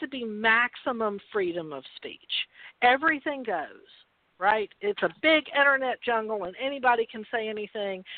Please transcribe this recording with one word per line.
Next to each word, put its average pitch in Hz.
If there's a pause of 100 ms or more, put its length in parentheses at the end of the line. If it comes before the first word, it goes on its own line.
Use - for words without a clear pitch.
to 302
be 262
maximum 226 (120)
freedom 175
of 135 (120)
speech. - (640)
Everything 277
goes, 147 (540)
right? 208 (100)
It's 202
a 175 (100)
big 311 (100)
internet 269
jungle 220
and 180
anybody 247
can 220
say 220
anything. 202 (160)